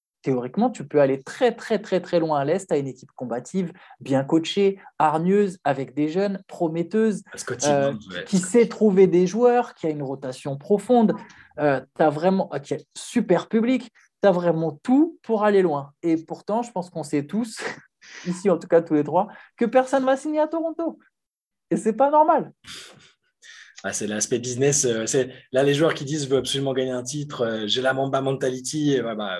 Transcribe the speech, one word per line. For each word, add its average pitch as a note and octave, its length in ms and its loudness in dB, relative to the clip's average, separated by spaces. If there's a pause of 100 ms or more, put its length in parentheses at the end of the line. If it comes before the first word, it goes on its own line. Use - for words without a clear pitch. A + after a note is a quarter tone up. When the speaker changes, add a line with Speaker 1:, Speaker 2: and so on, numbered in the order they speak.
(220)
Speaker 1:
théoriquement, C3 480 -2
tu - 160 -12
peux C#3+ 160 4
aller C3+ 200 2
très, A#3+ 320 0
très, A3 240 -4
très, F#3+ 220 -2
très F3+ 180 0
loin D#3 200 0
à C#3 80 0
l'Est. F#3+ 220 -2
T'as D#3 100 0
une C#3 100 -4
équipe - 260 -14
combative, B2+ 580 -6 (280)
bien C3 240 0
coachée, G3 560 0 (180)
hargneuse, F3+ 640 2
avec C#3 300 -2
des D3+ 140 0
jeunes, F#3+ 400 -2
prometteuses, F3 720 -2 (120)
Speaker 2:
Scottie B2+ 340 -4
Speaker 1:
euh, C#3 220 2
Speaker 2:
Barnes, A2 80 -6 (120)
ouais. F2 140 -8
Speaker 1:
qui F#3+ 140 0
sait A#3 280 4
trouver G3 400 4
des F3+ 200 4
joueurs, A#3+ 480 2
qui - 120 -8
a D#3+ 40 -2
une D3 120 -6
rotation C#3 540 -8
profonde, G#3 580 2 (460)
euh, C#3+ 220 2 (100)
t'as D#3 160 4
vraiment, F3 460 0
euh, C#3+ 40 -4
qui C#3+ 140 -8
a C#3 60 -6 (180)
super - 520 0
public, A#3 420 0 (320)
t'as G3+ 80 6
vraiment E3 420 0 (100)
tout D4+ 400 2
pour G#3+ 220 0
aller G3+ 160 4
loin. C#3+ 320 0 (100)
Et E3 140 2
pourtant, E3+ 460 -6
je A3+ 100 -14
pense F3+ 160 -8
qu'on D#3+ 140 -10
sait C#3+ 240 -4
tous, A3 320 -6
<laughs> - 680 -14
ici F3+ 220 -4
en E3+ 80 4
tout D#3+ 100 -8
cas E3 140 4
tous E3 140 -2
les D3 100 2
trois, E3 240 0 (300)
que A#3 80 2
personne B3+ 400 2
va C4+ 100 2
signer D4+ 240 -2
à D#4 60 2
Toronto. D#4+ 520 -6 (720)
Et G#3+ 60 0
c'est G#3+ 160 0
pas C4 180 2
normal. D4+ 400 4 (1300)
Speaker 2:
Ah, G2 100 -6
c'est G#2+ 140 -6
l'aspect G#2 320 -2
business, B2+ 480 0
euh, A2+ 180 -2
c'est, B2+ 240 0 (240)
là, C3 100 2
les C#3+ 120 4
joueurs D3+ 180 2
qui C#3+ 140 -8
disent, « D3 180 -6
Je C3 60 -6
veux C3+ 80 4
absolument C#3 340 -2
gagner C3 200 -2
un B2 100 -6
titre, C#3 420 -8
euh, A2 220 -4
j'ai A#2 160 0
la C3 100 2
Mamba C3+ 300 -2
mentality. » C3+ 720 -2
Et B2 80 2
ouais, A2+ 120 -6
bah, G2 260 -6